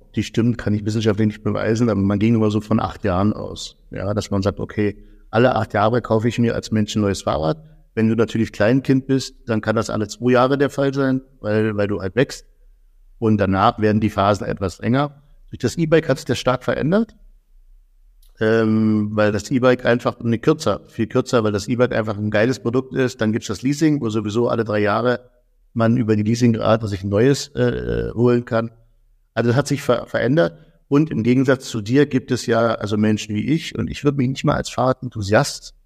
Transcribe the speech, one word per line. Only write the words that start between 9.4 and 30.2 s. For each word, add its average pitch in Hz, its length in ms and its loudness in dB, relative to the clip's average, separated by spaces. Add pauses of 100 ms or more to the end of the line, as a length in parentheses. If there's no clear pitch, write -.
dann 110 140 -2
kann 107 160 0
das 110 120 -2
alle 107 200 -4
zwei 123 240 -2
Jahre 131 260 4
der 139 120 2
Fall 139 220 -2
sein, 131 300 0 (180)
weil, 107 360 0
weil 101 120 0
du 98 120 -4
halt 95 160 -6
wächst. - 300 -2 (720)
Und 110 200 2
danach 98 400 2
werden 107 220 2
die 107 100 0
Phasen 101 360 0
etwas 98 340 -6
länger. 139 420 -2 (280)
Durch - 100 -16
das - 160 -2
E-Bike 160 320 2
hat 135 100 2
sich - 60 -14
das 123 140 -2
stark - 260 -2
verändert, 160 500 -2 (1300)
ähm, 110 720 2
weil 107 180 2
das 104 200 -4
E-Bike 127 340 2
einfach, 120 360 0
nee, 117 180 0
kürzer, 113 500 0
viel 110 180 -4
kürzer, 123 380 0
weil 107 80 0
das 101 160 -4
E-Bike 123 240 0
einfach 107 260 -4
ein 104 120 -2
geiles 113 280 2
Produkt 127 360 -4
ist. 127 260 -2
Dann 110 120 0
gibt's 110 160 -4
das 101 140 -8
Leasing, 143 380 0
wo 117 80 -2
sowieso 107 400 0
alle 117 160 -2
drei 107 160 -2
Jahre 113 500 0 (440)
man 113 220 2
über 110 200 2
die 110 60 0
Leasingrate 110 680 2
sich 98 160 -6
ein 101 40 -4
neues, 120 460 2
äh, 123 80 -2
äh, 120 500 -2
holen 120 320 2
kann. 113 260 -2 (640)
Also 117 160 0
das 120 60 2
hat 143 120 0
sich 139 140 -4
ver-, - 240 0
verändert. 147 520 0 (300)